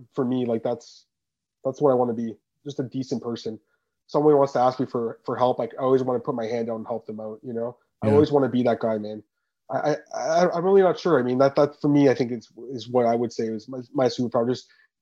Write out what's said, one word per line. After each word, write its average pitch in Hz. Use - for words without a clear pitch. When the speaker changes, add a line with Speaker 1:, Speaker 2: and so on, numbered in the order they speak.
Speaker 1:
for 135
me, 127
like, 117
that's, -
that's 135
what 143
I -
wanna 123
be. 110
Just 143
a -
decent 127
person. 113
Someone 151
wants 139
to 135
ask 127
me 123
for, 117
for 123
help, 123
like, 117
I 139
always 131
wanna 123
put 135
my 113
hand 117
out 113
and 110
help 113
them 107
out, 110
you 127
know? 117
I 110
Speaker 2:
Yeah. 143
Speaker 1:
always 143
wanna 139
be 123
that 117
guy, 110
man. 107
I, 147
I, -
I, 165
I'm 170
really 196
not 170
sure. 160
I 123
mean, 127
that, 135
that 147
for 151
me, 143
I 123
think 123
it's, 113
is 120
what 123
I 117
would 117
say 120
is 110
my, 131
my 135
superpower, 117
just 123